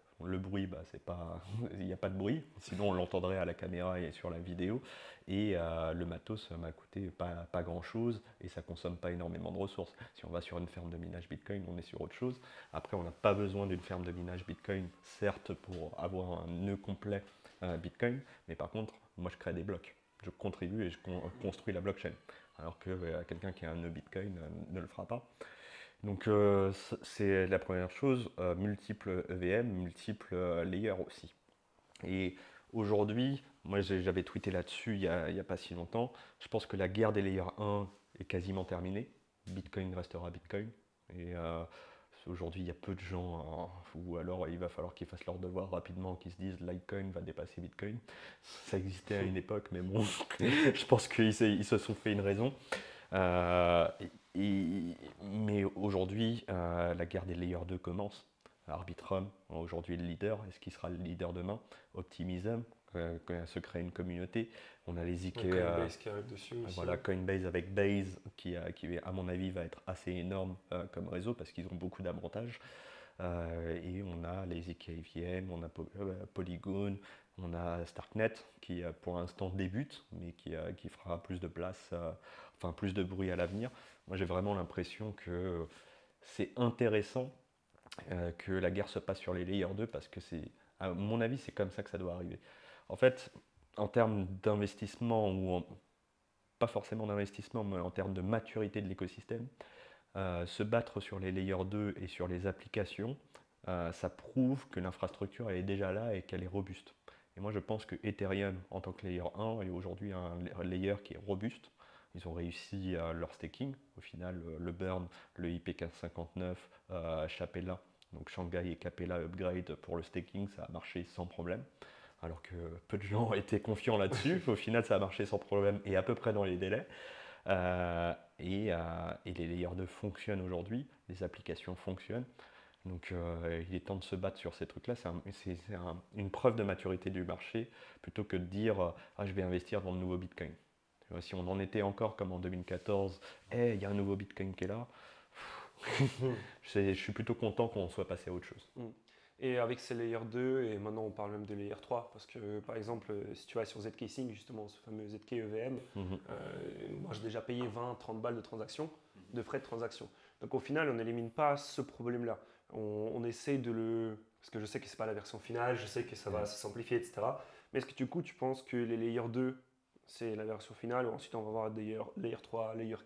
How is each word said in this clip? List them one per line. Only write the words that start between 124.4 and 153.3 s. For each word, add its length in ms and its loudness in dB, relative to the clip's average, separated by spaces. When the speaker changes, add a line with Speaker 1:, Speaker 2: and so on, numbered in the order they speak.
Speaker 1:
Au 100 6
final, 300 4
ça 100 8
a 20 8
marché 280 2
sans 100 0
problème 480 6
et 120 4
à 60 8
peu 120 4
près 180 2
dans 120 4
les 120 2
délais. 300 2
Euh, 640 4
et, 340 2
euh, 60 2
et 80 -4
les 120 -2
layers 300 0
deux 100 -2
fonctionnent 540 -4
aujourd'hui, 460 -2
les 120 -6
applications 540 -6
fonctionnent. 480 -4
Donc, 260 -6
euh, 560 0
il 60 -2
est 60 2
temps 160 -2
de 80 -6
se 120 -2
battre 220 -2
sur 160 -6
ces 120 -4
trucs-là. 280 -4
C'est 140 -6
un, 120 -4
c'est, 340 -4
c'est 80 -6
un, 260 -4
une 160 0
preuve 260 6
de 60 4
maturité 480 2
du 140 -2
marché 460 -4
plutôt 240 -4
que 120 -2
de 80 0
dire, 360 4
euh, « 100 4
Ah, 80 0
je 60 -2
vais 100 0
investir 400 2
dans 100 -2
le 60 0
nouveau 180 0
Bitcoin. » 360 -6
Tu 60 -12
vois, 80 -4
si 140 -8
on 140 -2
en 120 2
était 220 2
encore 340 2
comme 160 -2
en 60 -4
deux 100 -2
mille 160 -4
quatorze, « 560 0
Eh, 220 4
il 80 0
y 20 -4
a 60 -2
un 40 0
nouveau 220 2
Bitcoin 380 -4
qui 100 -2
est 40 -2
là. » 200 -4
<laughs> 880 0
C'est, 300 6
je 60 -2
suis 120 -2
plutôt 220 0
content 340 2
qu'on 200 0
soit 200 -2
passé 220 -4
à 20 -2
autre 140 -4
chose. 300 -16
Speaker 2:
Mm. 100 -8
Et 200 2
avec 220 2
ces 140 -4
layers 380 0
deux, 300 4
et 160 0
maintenant 240 -2
on 80 -2
parle 220 -4
même 120 -4
de 100 -6
layer 280 -4
trois, 320 0
parce 100 -16
que 360 -6
par 140 -6
exemple, 380 -4
euh, 220 -4